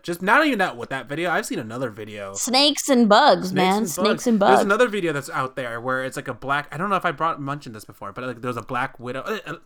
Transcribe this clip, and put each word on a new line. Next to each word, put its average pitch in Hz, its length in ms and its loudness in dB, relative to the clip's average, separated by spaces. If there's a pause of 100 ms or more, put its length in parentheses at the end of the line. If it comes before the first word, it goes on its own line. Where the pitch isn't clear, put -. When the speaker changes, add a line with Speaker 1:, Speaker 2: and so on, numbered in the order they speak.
Speaker 1:
Just 175 180 -6
not 247 240 4
even 254 140 2
that, 143 160 0
with 117 140 -10
that 131 180 -6
video. 165 220 -4
I've 190 160 0
seen 226 120 -6
another 120 320 -6
video. 104 440 -10
Speaker 2:
Snakes 269 540 0
and 240 200 6
bugs, 208 400 6
Speaker 1:
Snakes 185 60 -4
Speaker 2:
man. 185 240 2
Speaker 1:
and 202 120 -2
Speaker 2:
Snakes 180 180 -2
Speaker 1:
bugs. - 200 -2
Speaker 2:
and 220 120 4
Speaker 1:
There's 208 120 6
Speaker 2:
bugs. 240 120 8
Speaker 1:
another 214 220 4
video 190 260 -2
that's 170 180 -6
out 139 260 -4
there 120 240 -6
where 131 240 -2
it's, 131 120 -6
like, 143 120 -6
a 123 60 -6
black, 139 380 -4
I 147 40 -8
don't 190 140 -2
know 190 60 4
if 180 80 -2
I 175 60 0
brought, 160 300 -2
mentioned 139 340 -8
this 104 100 -14
before, 101 280 -14
but, 123 120 -10
like, 120 160 -8
there 123 80 -4
was 123 80 -2
a 113 60 -4
black 131 380 -4
widow. 123 220 -8
Uh, 202 220 -6
uh, - 100 -10 (120)